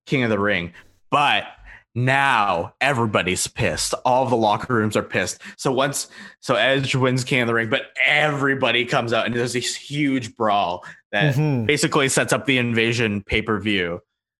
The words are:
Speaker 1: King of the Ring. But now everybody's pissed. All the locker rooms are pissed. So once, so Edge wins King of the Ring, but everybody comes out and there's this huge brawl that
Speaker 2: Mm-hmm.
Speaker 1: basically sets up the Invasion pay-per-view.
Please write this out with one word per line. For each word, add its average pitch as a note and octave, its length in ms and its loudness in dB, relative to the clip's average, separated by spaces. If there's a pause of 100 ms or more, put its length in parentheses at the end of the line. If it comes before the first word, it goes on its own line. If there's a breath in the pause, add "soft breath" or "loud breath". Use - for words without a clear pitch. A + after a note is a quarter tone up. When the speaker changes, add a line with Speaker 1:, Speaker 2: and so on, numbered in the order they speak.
Speaker 1:
King C3 160 0
of A2+ 80 0
the G2+ 80 2
Ring. F#2+ 340 -2 (380 loud breath)
But C3 340 2 (500 loud breath)
now A#2+ 840 0
everybody's A2 640 0
pissed. - 480 -4 (100)
All B2+ 220 2
the A#2+ 100 2
locker A2 380 0
rooms G#2+ 240 0
are G2+ 60 2
pissed. - 360 -4 (180 loud breath)
So C#3+ 140 -2
once, C3+ 360 -2 (320 loud breath)
so C3 160 0
Edge C3+ 400 2
wins B2+ 280 2
King B2+ 180 0
of A#2 60 0
the A#2 60 0
Ring, A2+ 160 0
but A#2+ 220 -2 (120)
everybody C3+ 840 2
comes A#2+ 280 0
out G#2 140 0
and A#2 80 -2
there's A#2+ 180 -2
this B2 220 -4
huge C3+ 600 -4
brawl G2+ 480 0 (280 loud breath)
that A2+ 240 2
Speaker 2:
Mm-hmm. C#3 320 0
Speaker 1:
basically C#3+ 420 2
sets C3 240 0
up A#2+ 140 -2
the C3 100 2
Invasion A#2 640 0
pay-per-view. G2+ 800 -2 (400)